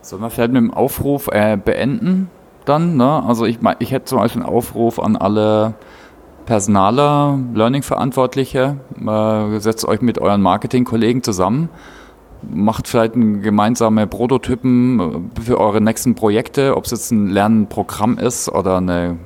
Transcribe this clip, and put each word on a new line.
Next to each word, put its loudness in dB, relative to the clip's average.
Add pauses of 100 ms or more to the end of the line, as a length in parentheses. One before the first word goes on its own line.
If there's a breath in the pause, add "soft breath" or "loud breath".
Sollen -12
wir -8
vielleicht 0
mit 4
dem 0
Aufruf, -2
äh, 2
beenden -2 (360)
dann, 0
ne? 2
Also 0
ich -2
mein, 2
ich -4
hätte -4
zum 0
Beispiel 0
einen -6
Aufruf 0
an 0
alle 0 (720 loud breath)
Personaler, 2 (160)
Learning-Verantwortliche, 0 (220)
äh, 0
setzt -2
euch 0
mit 0
euren 2
Marketing-Kollegen 0
zusammen, 0 (760 loud breath)
macht -2
vielleicht 2
ein 2
gemeinsame 2
Prototypen, 0
äh, -8
für 0
eure 2
nächsten 0
Projekte, 0
ob's -4
jetzt -6
ein 2
Lernprogramm 0
ist -4
oder 0
eine -2